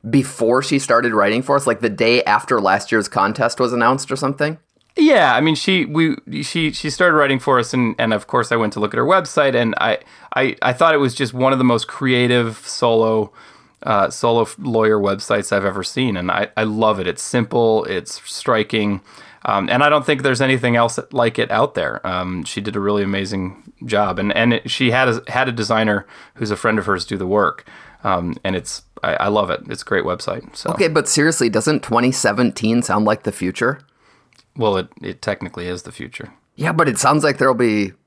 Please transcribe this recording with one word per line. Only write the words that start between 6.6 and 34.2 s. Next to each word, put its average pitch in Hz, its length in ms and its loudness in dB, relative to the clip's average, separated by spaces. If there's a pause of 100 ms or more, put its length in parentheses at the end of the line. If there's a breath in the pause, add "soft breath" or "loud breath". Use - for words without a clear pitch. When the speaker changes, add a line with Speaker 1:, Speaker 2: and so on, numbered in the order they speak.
Speaker 2:
she - 180 -8
started 175 260 2
writing 139 220 4
for 127 220 2
us, 117 160 -4
and, 120 240 2
and 113 120 2
of 104 140 -2
course 120 260 -2
I 117 40 2
went 110 180 0
to 120 60 -8
look 107 160 -2
at - 20 0
her 120 80 0
website, 151 480 2
and 120 260 0
I, 113 200 0 (360 loud breath)
I, 131 280 0
I 127 100 2
thought 160 220 2
it 143 40 2
was 131 140 0
just 127 220 -4
one 131 180 2
of 131 60 0
the 127 40 4
most 120 240 2
creative 123 760 0
solo, 113 680 2 (520 loud breath)
uh, 98 260 2
solo 117 320 2
f-, - 160 -2
lawyer 110 400 2
websites 101 540 -2
I've 98 140 0
ever 95 180 -2
seen, 120 340 -2
and 90 140 -2
I, 87 160 0 (100)
I 110 60 0
love 107 360 0
it. 90 60 -4
It's 87 160 -4
simple, 113 640 0
it's - 420 -8
striking, 107 720 -2 (440 loud breath)
um, 101 240 0
and 131 140 2
I 147 60 4
don't 147 140 2
think 139 200 -2
there's 131 180 0
anything 127 340 2
else 117 220 2 (140)
like 117 260 0
it 113 140 -2
out 117 240 0
there. 69 300 -4
Um, 92 380 -4
she - 160 -8
did 101 160 -6
a 104 40 -2
really 101 240 0
amazing 98 680 -6 (140)
job, 101 320 0
and, 101 180 -2
and 117 180 4
it, 117 180 -4
she 127 180 0
had 127 180 2
a, 117 200 -2
had 131 200 -2
a 123 40 -4
designer 110 560 0 (260 loud breath)
who's 110 160 -6
a 104 80 -2
friend 110 220 0
of 92 80 -6
hers 95 180 -2
do 98 120 -6
the 92 100 -4
work, 98 420 0 (340 loud breath)
um, 87 400 -2
and 95 120 -2
it's, - 260 -8 (220)
I, 85 100 0
I - 140 0
love 104 240 0
it. - 180 -4
It's - 140 -10
a - 20 -14
great 98 200 -2
website. 90 500 -6
So. - 160 -6
Speaker 1:
Okay, 165 160 0
but 156 200 0
seriously, 151 420 2
doesn't 123 340 0
twenty 123 280 2
seventeen 117 720 0
sound 107 240 0
like 107 160 0
the 104 100 -4
future? 117 500 -2 (760 soft breath)